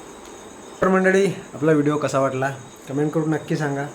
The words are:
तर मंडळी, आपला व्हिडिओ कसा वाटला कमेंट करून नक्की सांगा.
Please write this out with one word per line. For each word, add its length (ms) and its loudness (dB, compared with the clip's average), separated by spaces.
तर 60 4
मंडळी, 380 4
आपला 180 2
व्हिडिओ 260 4
कसा 220 0
वाटला 300 0
कमेंट 220 0
करून 180 0
नक्की 260 0
सांगा. 400 -2